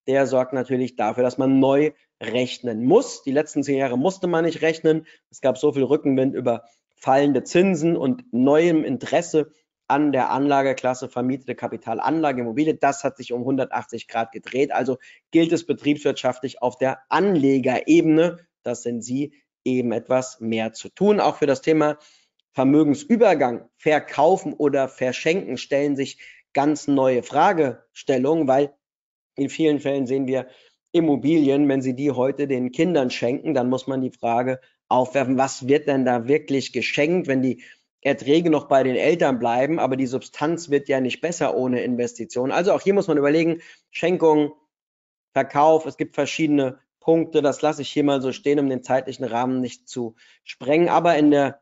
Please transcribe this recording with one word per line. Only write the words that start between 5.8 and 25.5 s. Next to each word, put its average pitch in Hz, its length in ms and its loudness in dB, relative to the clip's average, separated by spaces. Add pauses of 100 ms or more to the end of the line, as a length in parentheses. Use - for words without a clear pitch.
Rückenwind 135 500 0
über 120 300 -2 (320)
fallende 135 480 2
Zinsen 170 520 2
und 127 360 -2
neuem 151 520 4
Interesse 147 680 -2 (380)
an 147 220 2
der 131 200 0
Anlageklasse 135 800 0
vermietete 127 460 -6
Kapitalanlage 123 840 -4
Immobilie. 131 320 -2
Das 139 300 0
hat - 140 -4
sich 123 160 -12
um 120 120 -6
hundertachtzig 123 640 -4
Grad 113 240 -6
gedreht. 127 400 -4
Also 127 260 -2 (340)
gilt 165 200 4
es 160 140 -2
betriebswirtschaftlich 139 960 -4
auf 123 160 -2
der 131 220 -2 (100)
Anlegerebene, 156 1300 2 (240)
das 120 200 -8
sind 120 180 -6
Sie, 135 320 -6 (300)
eben 127 280 -2
etwas 127 480 -2
mehr 113 340 -4
zu - 160 -16
tun. 208 300 2
Auch 135 180 0
für 156 80 0
das 135 160 0
Thema 151 360 2 (560)
Vermögensübergang, 147 1200 2
Verkaufen 151 760 0
oder 139 340 0
Verschenken 127 720 -4